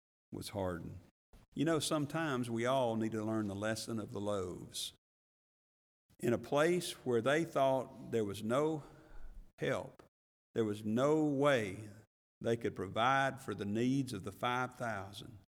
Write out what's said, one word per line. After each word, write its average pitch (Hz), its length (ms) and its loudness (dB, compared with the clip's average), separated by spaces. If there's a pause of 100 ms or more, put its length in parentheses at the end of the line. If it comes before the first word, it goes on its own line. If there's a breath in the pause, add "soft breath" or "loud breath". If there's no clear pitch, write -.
(320)
was 98 180 -8
hardened." 92 500 -6 (560)
You 143 100 0
know, 160 140 2
sometimes 143 720 -2
we 117 160 0
all 123 300 2
need 110 180 0
to 110 100 -2
learn 107 240 0
the 98 80 -4
lesson 110 440 -2
of 107 140 -8
the 104 80 -4
loaves. 98 720 -4 (1300)
In - 140 2
a - 40 2
place 170 540 2 (120)
where 120 180 4
they 147 240 4
thought 131 680 0
there 113 140 2
was 98 180 -4
no 147 400 2 (760 loud breath)
help, 131 460 -2 (500)
there 117 120 2
was 104 200 -2
no 139 380 4
way 135 560 4 (600)
they 117 160 2
could 110 180 -2
provide 127 680 2
for 107 140 -6
the 98 100 -4
needs 120 480 2
of 95 100 -6
the 98 80 -6
five 123 460 -2
thousand 107 540 -6 (220)